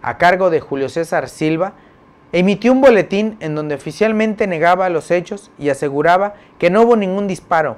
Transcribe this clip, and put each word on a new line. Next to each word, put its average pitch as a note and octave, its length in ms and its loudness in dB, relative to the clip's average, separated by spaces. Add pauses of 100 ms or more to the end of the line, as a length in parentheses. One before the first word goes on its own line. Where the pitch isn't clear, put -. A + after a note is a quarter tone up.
a A#2 160 -8
cargo F3+ 320 2
de D#3+ 120 0
Julio C#3 280 -6
César D#3+ 400 -4
Silva, D#3+ 460 -4 (580)
emitió G3 400 2
un C4 80 2
boletín G#3+ 600 2
en D#3 140 -6
donde D3+ 200 -4
oficialmente G#3+ 720 -2
negaba F3+ 420 0
los D#3+ 220 -4
hechos F3+ 480 -4
y C#3+ 100 -4
aseguraba D#3+ 680 0 (240)
que E3+ 120 2
no G3+ 120 4
hubo A#3 140 4
ningún G3+ 320 -2
disparo. D#3+ 500 -2